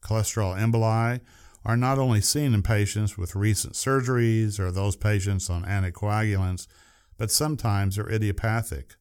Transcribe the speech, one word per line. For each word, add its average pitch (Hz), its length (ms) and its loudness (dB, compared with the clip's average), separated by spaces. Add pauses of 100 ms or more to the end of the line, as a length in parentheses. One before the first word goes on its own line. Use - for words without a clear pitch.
Cholesterol 104 560 -2
emboli 113 640 2 (460)
are 113 100 0
not 127 240 2
only 120 220 4
seen 147 320 2
in 101 100 4
patients 104 540 0
with 92 180 -6
recent 101 380 0
surgeries 117 880 2
or 92 120 -2
those 98 240 -2
patients 101 540 0
on 85 160 -2
anticoagulants, 98 1000 -2 (500)
but 110 120 -4
sometimes 101 680 0
are 104 120 -6
idiopathic 107 920 -2